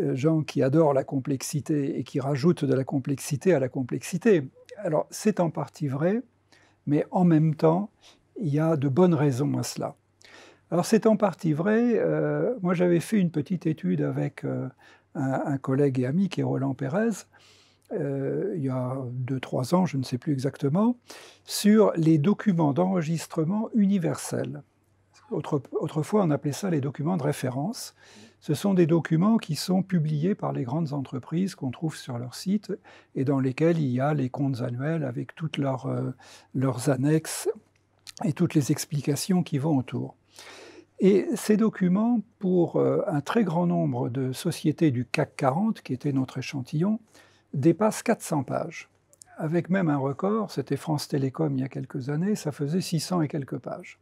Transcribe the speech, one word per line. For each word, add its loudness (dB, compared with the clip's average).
euh, 0
gens 2
qui -2
adorent 4
la 2
complexité -4
et -6
qui -4
rajoutent 2
de 2
la 0
complexité -2
à 4
la 0
complexité. 0
Alors -2
c'est -2
en 2
partie -6
vrai, 0
mais 2
en 2
même 6
temps, 2
il -2
y 0
a 2
de 0
bonnes 6
raisons 2
à -2
cela. -6
Alors 2
c'est 4
en 6
partie 0
vrai, 2
euh, 0
moi 0
j'avais 4
fait 0
une 2
petite -4
étude 0
avec, -4
euh, -4
un, -2
un -2
collègue 2
et 0
ami 0
qui -4
est 0
Roland -2
Pérez, -2
euh, -4
il -4
y -2
a -4
deux, -4
trois -2
ans, 4
je -2
ne 0
sais -4
plus -4
exactement, 0
sur 6
les 6
documents 2
d'enregistrement 0
universels. 0
Autre-, -2
autrefois, 0
on 2
appelait 0
ça -6
les 0
documents -4
de -4
référence. -4
Ce -4
sont 0
des 6
documents 2
qui -4
sont 0
publiés 0
par -4
les -4
grandes -4
entreprises -4
qu'on -6
trouve -6
sur -10
leur -10
site -4
et -2
dans 2
lesquels 2
il 0
y 0
a 0
les -2
comptes -2
annuels -4
avec -8
toutes -6
leurs, -2
euh, -4
leurs 0
annexes 0
et 0
toutes 0
les 2
explications 0
qui -2
vont 0
autour. -4
Et 6
ces 2
documents, 2
pour, 2
euh, 2
un 0
très 0
grand 0
nombre 0
de -2
sociétés 0
du -2
cac -4
quarante, 0
qui -8
était -4
notre -2
échantillon, -2
dépassent 2
quatre 0
cents -2
pages. -6
Avec -2
même 2
un 2
record, -2
c'était -4
France -4
Télécom -2
il 0
y -2
a -6
quelques -8
années, -2
ça -6
faisait -2
six -2
cents -2
et 0
quelques -6
pages. -12